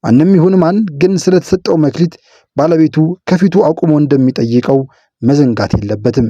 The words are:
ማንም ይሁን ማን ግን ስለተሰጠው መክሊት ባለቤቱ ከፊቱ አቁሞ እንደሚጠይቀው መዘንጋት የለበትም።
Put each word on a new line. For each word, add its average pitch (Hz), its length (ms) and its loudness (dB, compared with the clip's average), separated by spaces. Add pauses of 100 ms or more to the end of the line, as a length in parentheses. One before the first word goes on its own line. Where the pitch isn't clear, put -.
ማንም 147 280 2
ይሁን 185 240 2
ማን 180 200 2 (180)
ግን 180 240 0
ስለተሰጠው 185 580 -2
መክሊት 156 380 -2 (420)
ባለቤቱ 160 400 0 (280)
ከፊቱ 180 380 0
አቁሞ 160 340 0
እንደሚጠይቀው 131 800 0 (440)
መዘንጋት 120 500 0
የለበትም። 104 560 -2